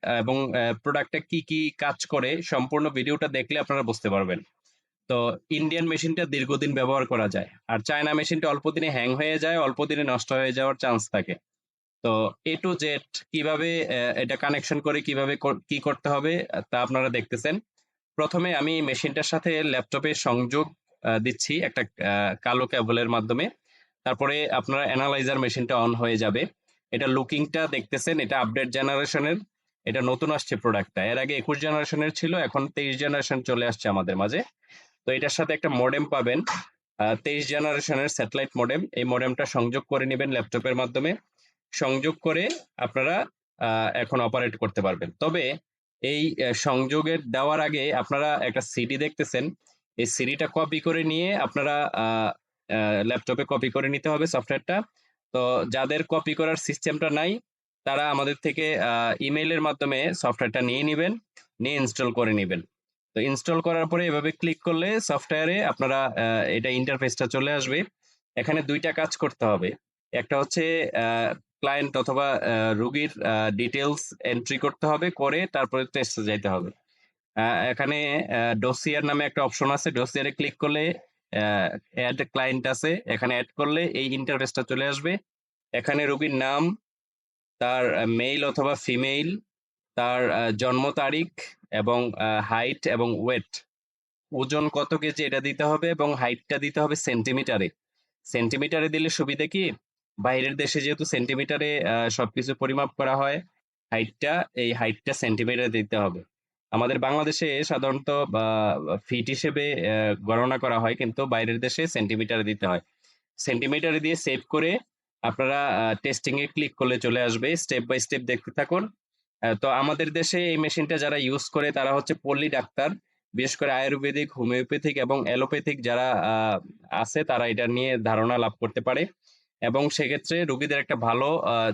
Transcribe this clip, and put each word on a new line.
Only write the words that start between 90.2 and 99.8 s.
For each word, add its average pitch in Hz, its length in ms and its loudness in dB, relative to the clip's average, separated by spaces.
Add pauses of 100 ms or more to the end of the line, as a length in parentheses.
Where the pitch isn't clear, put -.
আহ, 113 180 2
জন্ম 127 400 2
তারিখ 151 500 -2 (300)
এবং, 117 480 2
আহ, 107 260 0
হাইট 117 420 -2
এবং 117 340 0
ওয়েট, - 460 -2 (640)
ওজন 147 360 0
কত 147 260 0
কেজি 151 300 -2
এটা 139 160 0
দিতে 139 240 0
হবে 156 240 2
এবং 151 260 2
হাইটটা 127 440 0
দিতে 143 220 -2
হবে 151 160 2
সেন্টিমিটারে। 120 720 0 (560)
সেন্টিমিটারে 143 640 0
দিলে 156 200 0
সুবিধা 147 380 -2
কি, 185 260 -2 (460)